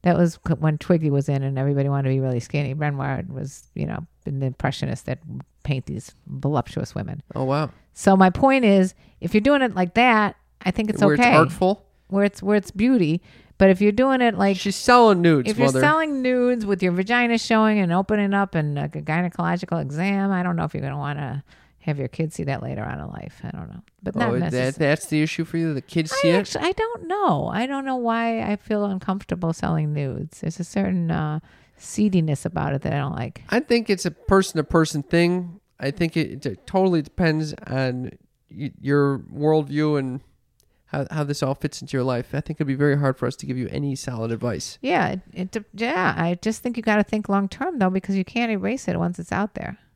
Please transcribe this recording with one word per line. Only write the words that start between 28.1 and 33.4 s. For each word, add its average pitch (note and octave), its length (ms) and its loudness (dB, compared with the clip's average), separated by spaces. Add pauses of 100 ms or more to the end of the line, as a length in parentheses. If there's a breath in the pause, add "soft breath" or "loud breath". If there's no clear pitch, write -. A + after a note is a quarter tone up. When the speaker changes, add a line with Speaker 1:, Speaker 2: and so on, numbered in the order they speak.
Speaker 1:
I G#3 140 -2
feel G#3 280 -2
uncomfortable F#3+ 640 -4
selling D#3 420 -2
nudes. D3 480 -6
There's - 180 -6
a F3 40 -6
certain, F#3 460 -2
uh, D#3 300 -2 (360 soft breath)
seediness F3+ 720 0
about D3+ 280 -2
it C#3 100 -4
that - 100 -2
I C#3+ 60 -2
don't C#3 160 -6
like. - 340 -8